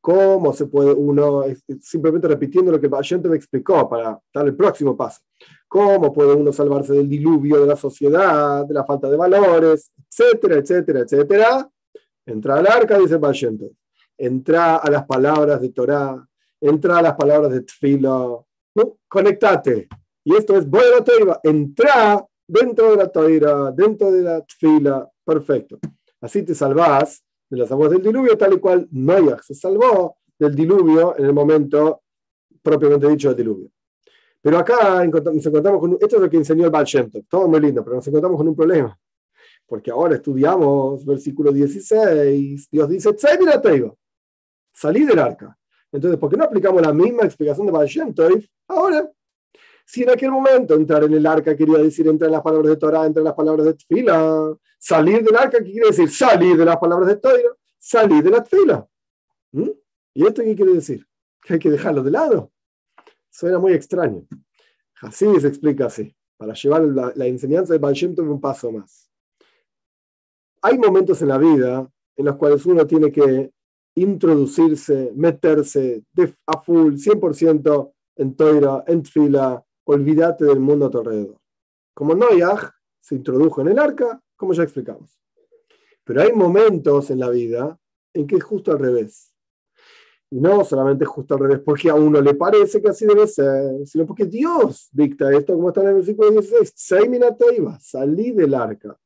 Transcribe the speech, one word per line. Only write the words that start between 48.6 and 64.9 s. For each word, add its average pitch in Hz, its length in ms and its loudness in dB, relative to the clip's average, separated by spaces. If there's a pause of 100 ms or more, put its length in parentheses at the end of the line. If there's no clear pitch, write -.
ahora? 311 420 -2 (720)
Si 247 200 -6
en 247 60 2
aquel 262 200 0
momento 262 440 2
entrar 156 280 2
en 151 120 2
el 151 120 2
arca 156 300 0
quería 156 220 2
decir 156 280 0
entrar 156 220 0
en 160 60 0
las 151 80 -4
palabras 156 280 0
de 156 60 2
Torah, 160 300 0
entrar 156 160 0
en - 20 0
las 156 100 -2
palabras 156 320 0
de 160 80 0
Tfila, 160 840 -2 (220)
salir 185 460 0
del 214 100 4
arca, 247 240 2
¿qué 190 140 -6
quiere 220 160 2
decir? 170 200 2
Salir 185 480 2
de 165 80 4
las 165 120 2
palabras 175 320 0
de 208 80 0
Torah, 247 400 0 (200)
salir 202 460 2
de 180 80 4
la 233 120 2
Tfila. 311 440 0 (680)
¿Mm? 175 180 -6 (440)
¿Y 151 120 0
esto 220 160 -2
qué 220 120 -2
quiere 185 200 2
decir? 143 300 -6 (380)
¿Que 185 120 -6
hay 165 40 0
que 160 120 0
dejarlo 147 340 -2
de 139 80 -2
lado? 247 400 -2 (760)
Suena 180 300 -4
muy 185 140 2
extraño. 156 540 -4 (720)